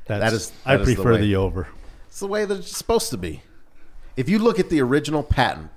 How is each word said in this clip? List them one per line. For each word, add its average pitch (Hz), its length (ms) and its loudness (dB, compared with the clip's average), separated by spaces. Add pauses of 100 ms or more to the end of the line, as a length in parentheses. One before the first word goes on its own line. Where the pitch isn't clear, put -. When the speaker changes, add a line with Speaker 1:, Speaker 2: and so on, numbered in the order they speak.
Speaker 1:
That 107 280 0
is, - 180 -6 (140)
Speaker 2:
I 135 100 4
Speaker 1:
that 101 60 2
is 120 60 4
the 120 80 6
Speaker 2:
prefer 110 180 4
Speaker 1:
way. 107 80 4
Speaker 2:
the 101 140 2
over. 92 320 0 (400)
Speaker 1:
It's - 120 -14
the 202 80 -6
way 214 160 0
that 196 140 -4
it's - 180 -10
supposed - 340 0
to 117 60 -6
be. 82 260 -8 (720)
If 123 120 -2
you 208 100 4
look 220 220 4
at - 100 0
the 156 120 4
original 147 400 2
patent 80 540 0